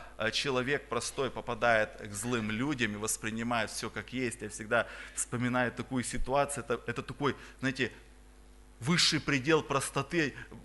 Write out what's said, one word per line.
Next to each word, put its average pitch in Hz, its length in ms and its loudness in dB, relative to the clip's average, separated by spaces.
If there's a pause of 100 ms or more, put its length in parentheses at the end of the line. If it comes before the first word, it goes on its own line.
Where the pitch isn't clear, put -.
(180)
э, 110 140 0
человек 127 580 0
простой 117 400 -2
попадает 110 600 2 (100)
к 101 120 -12
злым 107 380 0
людям 117 440 0
и 104 40 -4
воспринимает 113 720 -2
всё - 220 -6
как 107 220 -8
есть, 123 280 -2
я 107 80 -6
всегда 110 380 0 (280)
вспоминаю 123 560 0
такую 123 320 -2
ситуацию. 131 600 0
Это, 117 240 -2
это 117 160 -4
такой, 127 320 0 (240)
знаете, 127 320 0 (880)
высший 160 400 4
предел 143 440 4
простоты. 139 680 0 (320)